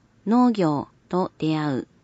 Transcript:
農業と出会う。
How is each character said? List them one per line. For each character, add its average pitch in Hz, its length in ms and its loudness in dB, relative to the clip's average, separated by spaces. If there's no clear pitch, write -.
農 247 240 4
業 160 380 0
と 180 300 -2
出 156 200 -2
会 147 200 -2
う。 - 100 -8